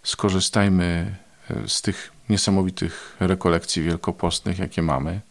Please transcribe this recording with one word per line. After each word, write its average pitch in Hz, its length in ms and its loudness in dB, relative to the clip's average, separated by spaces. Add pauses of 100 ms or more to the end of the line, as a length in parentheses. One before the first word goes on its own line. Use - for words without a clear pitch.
skorzystajmy, 92 1120 2 (340)
e, - 180 -6
z - 140 -4
tych - 300 -4 (180)
niesamowitych 95 880 0
rekolekcji 87 640 2
wielkopostnych, 87 760 -2
jakie 87 220 -2
mamy 80 500 0